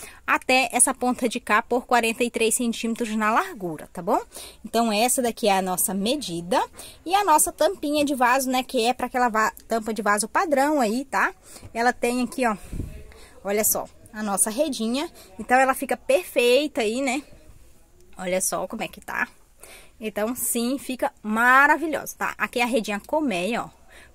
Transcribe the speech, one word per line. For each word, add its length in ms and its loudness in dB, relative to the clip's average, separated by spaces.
até 460 2
essa 200 2
ponta 340 0
de 140 -2
cá 220 4
por 240 0
quarenta 360 2
e 80 0
três 240 0
centímetros 600 -2
na 160 2
largura, 580 -4
tá 120 -12
bom? 180 0
Então, 300 0
essa 300 2
daqui 260 0
é 80 4
a 60 0
nossa 320 -2
medida. 680 -2
E 80 -4
a 100 4
nossa 260 4
tampinha 540 0
de 100 0
vaso, 360 2
né, 120 0
que 220 0
é 80 2
pra 140 -4
aquela 240 0
va-, 240 0
tampa 280 -2
de 80 -6
vaso 260 0
padrão 540 2
aí, 240 -2
tá? 280 -2
Ela 220 0
tem 260 -2
aqui, 260 -2
ó, 80 0
olha 220 0
só, 240 -2
a 100 -10
nossa 280 0
redinha. 600 -2
Então, 200 2
ela 140 4
fica 240 -4
perfeita 840 2
aí, 180 -2
né? 220 -2
Olha 240 -2
só 280 -4
como 140 -8
é 40 -8
que 140 -16
tá. 260 -4
Então, 380 -4
sim, 420 -2
fica 420 -6
maravilhosa, 960 4
tá? 220 -4
Aqui 220 -2
é 20 4
a 40 2
redinha 380 -2
colmeia, 600 -2
ó. 60 -16